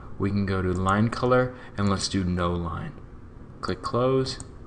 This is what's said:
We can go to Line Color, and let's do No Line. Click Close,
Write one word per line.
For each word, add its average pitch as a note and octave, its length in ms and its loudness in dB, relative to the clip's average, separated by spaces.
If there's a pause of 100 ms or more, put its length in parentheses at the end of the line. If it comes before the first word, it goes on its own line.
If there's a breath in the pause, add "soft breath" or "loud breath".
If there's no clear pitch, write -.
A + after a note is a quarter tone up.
(180 loud breath)
We G2 120 0
can G2+ 160 2
go F#2+ 160 0
to F2+ 120 2
Line G2 360 4
Color, B2+ 460 4 (220 loud breath)
and G2+ 120 2
let's F#2+ 200 0
do G2 160 2
No F2 260 2
Line. E2+ 400 -4 (720)
Click - 200 -4
Close, C3 580 2 (280)